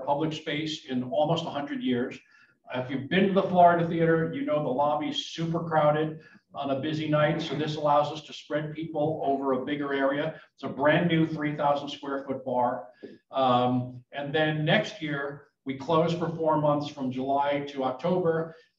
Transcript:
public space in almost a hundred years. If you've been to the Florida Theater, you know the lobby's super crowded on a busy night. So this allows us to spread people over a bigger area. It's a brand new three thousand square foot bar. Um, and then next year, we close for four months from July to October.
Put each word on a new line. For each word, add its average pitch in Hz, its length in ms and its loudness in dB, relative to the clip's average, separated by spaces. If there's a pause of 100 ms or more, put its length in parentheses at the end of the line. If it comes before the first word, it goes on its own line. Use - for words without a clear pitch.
public 156 260 0
space 151 540 -6
in 127 260 -2
almost 156 340 2
a - 40 -6
hundred 139 320 -6
years. 123 360 0 (560)
If 127 160 -4
you've 123 200 -6
been 196 180 4
to 185 60 2
the 190 100 4
Florida 175 440 6
Theater, 165 460 2
you 139 120 -4
know 151 160 0
the 127 80 -2
lobby's 147 580 0
super 165 320 -4
crowded 156 600 2 (340)
on 139 180 -4
a 135 80 0
busy 156 280 -2
night. 151 340 2
So - 140 -4
this 151 220 -2
allows 147 340 4
us 156 120 -10
to 135 100 -18
spread 151 400 -6
people 156 500 -4
over 135 300 0
a 123 100 -2
bigger 143 300 -4
area. 143 420 0 (180)
It's - 100 -16
a 117 60 -6
brand 156 380 2
new 160 200 4
three 151 280 -2
thousand 143 320 0
square 139 380 -8
foot 135 180 -6
bar. 123 460 -2 (420)
Um, 127 800 2
and 143 220 -8
then 156 320 0
next 202 360 0
year, 143 460 -8 (160)
we 131 120 -6
close 165 380 2
for 170 160 -2
four 156 300 0
months 147 300 0
from 131 200 -6
July 139 600 -2
to 135 160 -4
October. 165 720 0 (240)